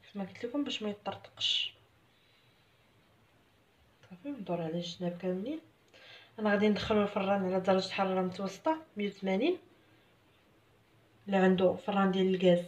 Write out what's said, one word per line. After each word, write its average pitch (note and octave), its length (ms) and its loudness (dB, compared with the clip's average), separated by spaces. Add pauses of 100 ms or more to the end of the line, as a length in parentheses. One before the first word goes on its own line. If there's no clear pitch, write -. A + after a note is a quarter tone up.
كيف - 140 -18
ما G3+ 80 -6
قلت - 200 -14
لكم C#4 200 -4
باش A#3+ 180 -6
ما G#3+ 80 -4
يطرطقش. - 840 -6 (2250)
صافي، F#3 180 -14
ندور F#3 340 -4
على D#3+ 120 -4
الجناب F3 440 -6
كاملين. G3 420 -4 (800)
انا G#3+ 120 0
غادي G#3 180 4
ندخلو G#3 340 2
الفران G3 420 0
على F#3 160 0
درجه F#3+ 300 2
حراره F#3 300 0
متوسطه، F#3+ 640 -2 (140)
مية G#3 120 -2
وثمانين. G3+ 500 0 (1700)
اللي G3 100 0
عنده F#3 400 6
فران G3 340 2
ديال F#3 240 2
الغاز F3 340 4